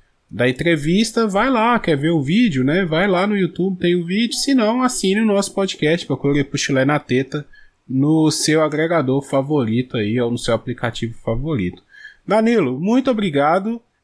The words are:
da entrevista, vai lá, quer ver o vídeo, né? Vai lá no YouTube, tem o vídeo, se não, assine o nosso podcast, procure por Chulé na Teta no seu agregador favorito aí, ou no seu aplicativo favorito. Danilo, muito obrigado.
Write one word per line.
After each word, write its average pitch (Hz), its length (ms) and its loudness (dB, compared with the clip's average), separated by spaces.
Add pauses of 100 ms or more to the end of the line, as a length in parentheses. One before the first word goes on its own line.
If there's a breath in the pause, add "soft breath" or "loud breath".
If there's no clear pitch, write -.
(300)
da 117 160 0
entrevista, 165 800 0
vai 202 220 0
lá, 240 300 2
quer 165 180 0
ver 147 140 0
o 165 120 2
vídeo, 165 400 2
né? 156 220 2
Vai 165 240 0
lá 185 180 2
no 208 80 0
YouTube, 185 440 -2
tem 175 180 0
o 175 80 -2
vídeo, 208 320 -2
se - 180 -2
não, 240 280 2
assine 214 400 0
o - 20 2
nosso 202 300 0
podcast, 175 520 0
procure 143 380 0
por 139 140 -6
Chulé 131 260 0
na 147 140 2
Teta 135 480 -2 (420 soft breath)
no 151 420 2
seu 156 320 0
agregador 151 600 0
favorito 131 760 -2
aí, 110 240 0
ou 117 100 0
no 120 60 -2
seu 117 180 -2
aplicativo 117 600 -6 (100)
favorito. 117 580 -4 (460 loud breath)
Danilo, 208 500 2
muito 240 320 2
obrigado. 196 680 0 (240)